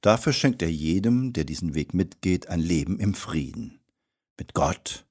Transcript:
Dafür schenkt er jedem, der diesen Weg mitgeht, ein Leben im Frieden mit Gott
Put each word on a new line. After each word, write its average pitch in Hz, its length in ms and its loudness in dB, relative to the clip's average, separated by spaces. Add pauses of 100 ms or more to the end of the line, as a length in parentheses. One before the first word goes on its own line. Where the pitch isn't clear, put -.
Dafür 117 320 4
schenkt 131 260 2
er 82 100 0
jedem, 98 640 2
der 82 120 0
diesen 78 300 -6
Weg 76 200 -4
mitgeht, 90 540 0
ein 85 120 -2
Leben 82 400 0
im 101 140 0
Frieden - 680 -6 (560)
mit - 160 -12
Gott - 580 -2